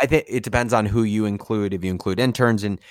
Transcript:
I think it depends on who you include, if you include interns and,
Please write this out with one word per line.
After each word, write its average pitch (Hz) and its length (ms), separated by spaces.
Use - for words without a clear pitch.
I 139 40
think 151 220
it 120 140
depends 120 300
on 110 120
who 110 200
you 107 200
include, 101 480
if 90 120
you 92 80
include 92 260
interns 117 460
and, 101 160